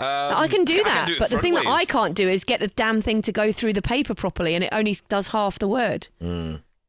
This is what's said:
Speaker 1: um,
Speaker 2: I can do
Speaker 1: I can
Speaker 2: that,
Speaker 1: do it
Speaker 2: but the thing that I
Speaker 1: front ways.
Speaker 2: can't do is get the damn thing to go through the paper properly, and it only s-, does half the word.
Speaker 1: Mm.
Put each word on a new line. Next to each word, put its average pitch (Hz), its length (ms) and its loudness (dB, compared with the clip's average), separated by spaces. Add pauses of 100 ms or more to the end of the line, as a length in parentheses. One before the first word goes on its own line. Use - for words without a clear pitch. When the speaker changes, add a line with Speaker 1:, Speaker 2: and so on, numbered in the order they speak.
Speaker 1:
um, 131 60 -2 (300)
Speaker 2:
I 311 120 2
can 370 180 2
do 320 80 2
Speaker 1:
I 403 80 4
can - 20 2
Speaker 2:
that, 381 220 2
Speaker 1:
do - 80 -2
it - 40 -4
Speaker 2:
but 220 120 0
the 240 80 2
thing 349 160 2
that - 60 2
I 123 40 0
Speaker 1:
front 277 140 2
ways. 359 80 2
Speaker 2:
can't 214 280 0
do 190 140 2
is 190 160 0
get 247 160 -2
the 202 80 -2
damn 220 320 0
thing 214 220 0
to 214 100 -2
go 214 200 2
through 220 200 0
the 196 80 0
paper 240 340 -2
properly, 170 400 -2
and 175 80 0
it 160 80 -2
only 214 200 0
s-, 196 180 -4
does 202 200 -2
half 208 300 -2
the 208 80 -2
word. 214 420 -2 (120)
Speaker 1:
Mm. 82 400 -4 (280)